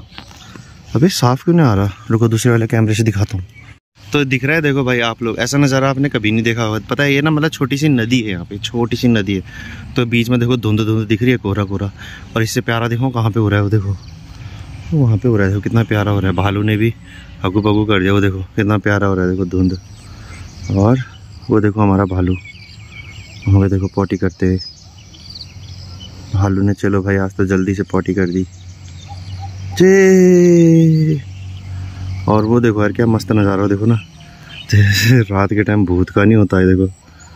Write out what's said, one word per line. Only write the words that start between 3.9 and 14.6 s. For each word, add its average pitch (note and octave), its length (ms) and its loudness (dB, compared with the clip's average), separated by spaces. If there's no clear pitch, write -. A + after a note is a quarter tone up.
तो D3 120 2
दिख C3 200 -2
रहा D3+ 100 0
है E3 60 0
देखो C#3 220 0
भाई B2 180 0
आप A2+ 220 -4
लोग, A2 160 -4
ऐसा A#2+ 180 -2
नज़ारा C3+ 320 2
आपने C3+ 200 -2
कभी G#2+ 220 -2
नहीं A2+ 120 0
देखा A#2 200 -2
होगा। G#2+ 160 -2
पता B2+ 140 -2
है C#3 100 2
ये C#3 80 0
ना, D#3 100 0
मतलब D3+ 180 0
छोटी C3+ 280 -4
सी D3+ 120 0
नदी A#2+ 320 0
है G#2+ 80 -4
यहाँ F2 160 -6
पे, G2+ 140 -12
छोटी A#2 380 -4
सी B2+ 100 0
नदी G#2 280 0
है, F2+ 80 -4
तो B2 100 0
बीच A#2 240 -2
में B2 100 0
देखो A#2+ 180 0
धुंध G#2+ 240 0
धुंध A2 260 -2
दिख G#2+ 140 0
रही B2+ 100 2
है, A#2+ 60 2
कोहरा G2+ 260 -2
कोहरा। G2 280 -4
और A2+ 80 0
इससे A2+ 180 -4
प्यारा A#2 260 -2
देखो A#2+ 240 -2
कहाँ A2+ 200 0
पे A2+ 80 -2
हो G#2+ 100 2
रहा G2+ 100 2
है, G#2 40 2
वो G2+ 60 -2
देखो, G2 260 0